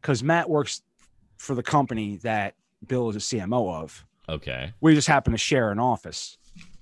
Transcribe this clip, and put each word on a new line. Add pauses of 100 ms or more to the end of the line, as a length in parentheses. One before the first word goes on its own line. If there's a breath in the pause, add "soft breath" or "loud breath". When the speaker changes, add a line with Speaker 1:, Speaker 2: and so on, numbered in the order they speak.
Speaker 1:
'cause
Matt
works (560)
for
the
company
that (300)
Bill
is
a
C
M
O
of. (240)
Speaker 2:
Okay.
Speaker 1:
We
just
happen
to
share
an
office. (440)